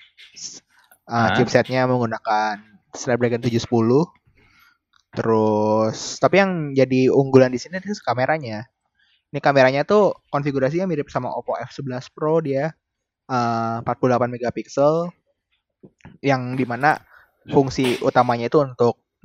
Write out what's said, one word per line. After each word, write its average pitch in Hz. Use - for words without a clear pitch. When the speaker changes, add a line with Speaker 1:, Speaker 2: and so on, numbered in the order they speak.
Speaker 1:
S-, -
eh, -
Speaker 2:
Hah? 113
Speaker 1:
chipsetnya 127
menggunakan 110
Snapdragon 120
tujuh 117
sepuluh. 120
Terus, 110
tapi 139
yang 180
jadi 131
unggulan 131
di 127
sini 185
itu 202
kameranya. 123
Ini 143
kameranya 139
tuh 202
konfigurasinya 143
mirip 151
sama 127
Oppo 120
F 120
sebelas 131
Pro 160
dia, 143
eh, 117
empat 120
puluh 127
delapan 120
megapiksel, 139
yang 127
dimana 127
fungsi 131
utamanya 123
itu 147
untuk 120